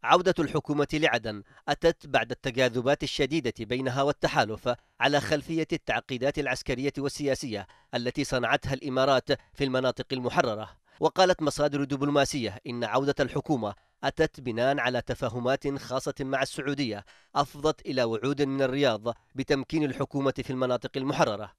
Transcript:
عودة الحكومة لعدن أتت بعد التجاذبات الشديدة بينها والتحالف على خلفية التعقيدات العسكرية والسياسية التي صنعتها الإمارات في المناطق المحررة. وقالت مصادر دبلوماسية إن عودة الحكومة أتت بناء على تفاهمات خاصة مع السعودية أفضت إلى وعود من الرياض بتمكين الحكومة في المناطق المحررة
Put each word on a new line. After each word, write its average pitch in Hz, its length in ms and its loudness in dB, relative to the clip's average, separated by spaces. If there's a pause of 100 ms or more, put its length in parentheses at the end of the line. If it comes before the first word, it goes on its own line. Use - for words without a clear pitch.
عودة 170 360 4
الحكومة 147 540 0
لعدن 113 500 0 (240)
أتت 156 400 0
بعد 123 240 0
التجاذبات 127 720 0
الشديدة 139 560 -2
بينها 123 420 -2
والتحالف 139 680 0 (300)
على 143 220 4
خلفية 156 520 -2
التعقيدات 131 640 -4
العسكرية 131 580 -2
والسياسية 131 720 -4 (280)
التي 123 280 -2
صنعتها 131 500 0
الإمارات 131 560 2 (240)
في - 100 -2
المناطق 127 480 0
المحررة. 123 580 -2 (300)
وقالت 185 420 4
مصادر 143 420 0
دبلوماسية 135 720 0 (100)
إن 120 160 -4
عودة 131 360 0
الحكومة 123 680 -2 (180)
أتت 147 360 0
بناء 123 400 0
على 123 220 0
تفاهمات 127 760 -2
خاصة 131 420 -6
مع 135 220 -2
السعودية 135 640 -4 (300)
أفضت 147 500 0
إلى 127 180 0
وعود 120 380 0
من 135 200 0
الرياض 123 540 2 (200)
بتمكين 139 480 0
الحكومة 139 500 -2 (100)
في - 60 -8
المناطق 127 460 -2
المحررة 135 640 -2